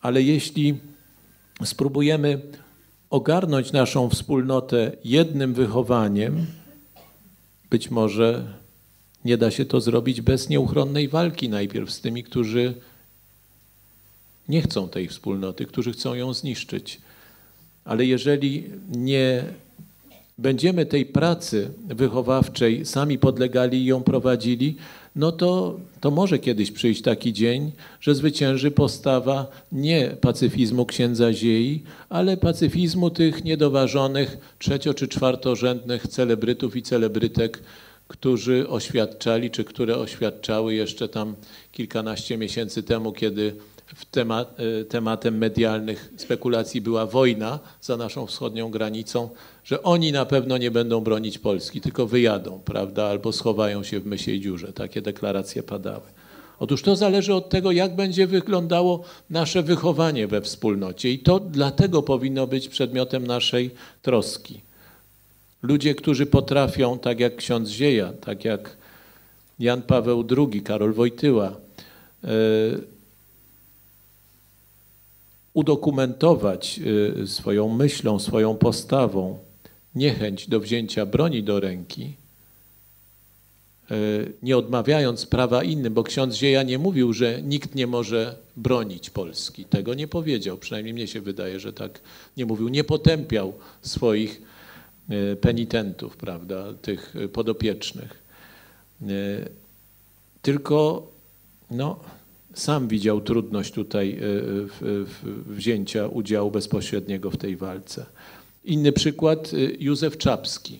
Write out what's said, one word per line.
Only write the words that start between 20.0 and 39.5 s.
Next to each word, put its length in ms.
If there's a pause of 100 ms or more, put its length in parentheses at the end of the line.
będziemy 480
tej 200
pracy 640 (160)
wychowawczej 1000
sami 320
podlegali 600
i 60
ją 180
prowadzili, 720 (400)
no 160
to, 480 (200)
to 100
może 280
kiedyś 320
przyjść 320
taki 300
dzień, 400 (280)
że 140
zwycięży 560
postawa 760 (260)
nie 480
pacyfizmu 680
księdza 460
Ziei, 500 (260)
ale 280
pacyfizmu 760
tych 340
niedoważonych 1120
trzecio- 360
czy 140
czwartorzędnych 1000
celebrytów 680
i 60
celebrytek, 800 (460)
którzy 600
oświadczali, 840